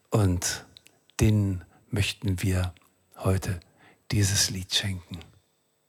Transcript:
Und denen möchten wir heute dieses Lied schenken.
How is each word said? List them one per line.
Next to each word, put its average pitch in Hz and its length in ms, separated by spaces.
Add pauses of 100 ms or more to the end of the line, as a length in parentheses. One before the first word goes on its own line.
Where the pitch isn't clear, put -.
(120)
Und 92 540 (560)
denen 101 420 (280)
möchten 98 500
wir 92 320 (440)
heute 92 420 (520)
dieses 98 380
Lied 92 240
schenken. 92 460 (680)